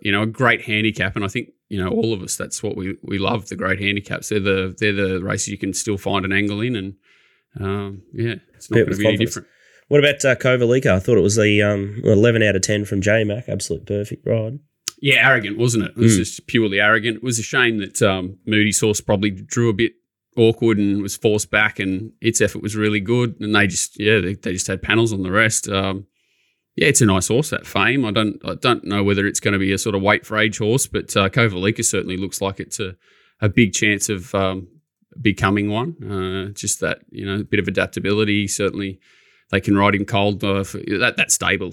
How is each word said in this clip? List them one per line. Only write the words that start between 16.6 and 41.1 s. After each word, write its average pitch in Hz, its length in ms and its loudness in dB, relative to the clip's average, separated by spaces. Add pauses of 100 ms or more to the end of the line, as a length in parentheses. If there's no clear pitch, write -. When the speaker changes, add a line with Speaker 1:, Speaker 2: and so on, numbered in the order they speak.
Speaker 1:
arrogant. 110 380 2
It - 40 -14
was 120 160 -2
a 113 40 -4
shame 117 360 2
that, 98 240 -6
um, 95 440 0
Moody's 107 340 2
horse 107 220 0
probably 104 280 0
drew 107 380 -2
a 110 60 2
bit 113 180 -2 (440)
awkward 113 420 4
and 101 240 0
was 98 140 -8
forced 107 340 0
back, 107 280 0
and 98 340 -4 (100)
its 113 180 0
effort - 220 0
was 104 120 -6
really 107 260 0
good. 117 400 0
And 107 140 -4
they 101 120 4
just, - 340 -4
yeah, 107 200 4
they, 90 140 -4
they 92 200 -6
just 92 120 -6
had 95 160 -4
panels 113 300 4
on 95 100 -4
the 92 80 -4
rest. 110 380 2
Um, 98 380 -4 (720)
yeah, - 120 2
it's - 140 4
a 117 40 6
nice 95 220 4
horse, 127 220 0
that - 160 -8
Fame. 117 400 0
I 107 40 -4
don't, 107 340 -2
I 92 100 -6
don't - 300 0
know 101 200 0
whether 98 220 2
it's - 120 -2
gonna 101 200 0
be 95 140 0
a 95 60 0
sort 101 160 -2
of 98 80 0
weight 104 220 2
for 107 140 -4
age 107 200 0
horse, 110 280 2
but, - 300 -6
uh, 98 120 4
Kovalika 107 560 0
certainly 92 320 -2
looks 95 240 -6
like 98 180 -4
it's - 220 -10
a, 92 160 -8 (460)
a 107 80 2
big 107 240 4
chance 104 340 0
of, 95 260 -6
um, 95 320 -2 (540)
becoming 104 500 2
one. 123 320 -4
Uh, 95 520 -6
just - 260 -6
that, - 200 -4 (100)
you 101 160 -10
know, 98 140 -2
a - 40 -4
bit 104 160 0
of 92 80 -2
adaptability. 101 800 0
Certainly, 98 500 -4 (520)
they 98 100 0
can 101 160 2
ride 101 180 4
him 98 100 -2
cold. 101 380 0
Uh, 98 220 -2
for - 140 -14 (200)
that, 120 180 0